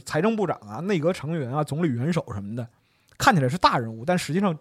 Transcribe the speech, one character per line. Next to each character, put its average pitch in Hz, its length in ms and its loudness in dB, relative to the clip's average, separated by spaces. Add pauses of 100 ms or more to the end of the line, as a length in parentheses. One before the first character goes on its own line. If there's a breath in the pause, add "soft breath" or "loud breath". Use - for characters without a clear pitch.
财 151 180 -2
政 220 140 4
部 208 100 0
长 147 120 -2
啊、 104 240 -14
内 190 180 0
阁 170 120 2
成 165 240 -4
员 131 140 -4
啊、 151 140 0
总 147 180 -4
理 170 60 2
元 127 240 0
首 165 200 0
什 101 80 -6
么 101 140 -8
的， 120 100 -6 (540)
看 254 160 6
起 151 80 4
来 127 60 4
是 147 100 -2
大 240 200 4
人 113 140 -4
物， 113 120 -12
但 180 120 2
实 - 160 -4
际 170 60 0
上 190 220 0